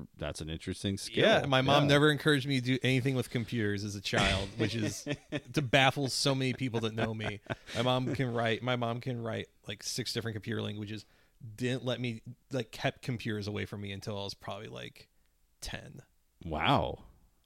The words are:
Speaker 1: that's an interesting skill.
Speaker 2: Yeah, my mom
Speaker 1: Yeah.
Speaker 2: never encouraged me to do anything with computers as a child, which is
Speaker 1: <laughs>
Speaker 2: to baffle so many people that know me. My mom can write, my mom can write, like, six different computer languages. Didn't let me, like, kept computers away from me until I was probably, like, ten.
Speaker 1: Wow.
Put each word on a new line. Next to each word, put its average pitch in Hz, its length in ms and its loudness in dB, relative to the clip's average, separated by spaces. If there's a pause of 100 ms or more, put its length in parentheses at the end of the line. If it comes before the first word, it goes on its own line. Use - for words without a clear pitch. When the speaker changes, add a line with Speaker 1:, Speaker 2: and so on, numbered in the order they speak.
(160)
Speaker 1:
that's 76 240 -6
an 78 100 -8
interesting 92 480 -4
skill. - 260 0
Speaker 2:
Yeah, 190 220 6
my 135 160 4
mom 143 220 6
Speaker 1:
Yeah. 143 40 4
Speaker 2:
never 147 220 8
encouraged 143 360 2
me 139 140 2
to 120 60 -2
do 131 160 2
anything 131 340 4
with 123 140 0
computers 107 540 0
as 104 120 -6
a 101 40 -8
child, 98 480 2 (100)
which 110 180 0
is 104 300 -4 (240)
Speaker 1:
<laughs> 135 240 -6
Speaker 2:
to 151 80 2
baffle 135 460 4
so 139 260 2
many 131 180 0
people 117 280 -2
that 110 140 0
know 113 200 0
me. 107 260 -6 (360)
My 120 60 2
mom 127 320 2
can 123 180 0
write, 117 300 2
my 123 140 0
mom 120 240 -2
can 120 220 -4
write, 110 260 -4 (180)
like, - 160 -10
six - 300 -6
different 113 220 -4
computer 107 280 -4
languages. 104 420 -6 (520)
Didn't 123 280 -2
let 120 160 -2
me, 120 220 -4 (300)
like, 131 200 -4
kept - 300 -4
computers 107 460 -4
away 104 180 -2
from 104 140 -10
me 101 120 -8
until 101 280 -8
I 101 40 -6
was 98 100 -8
probably, 107 340 -10
like, 123 400 -14 (520)
ten. - 420 -12 (420)
Speaker 1:
Wow. 80 600 0 (420)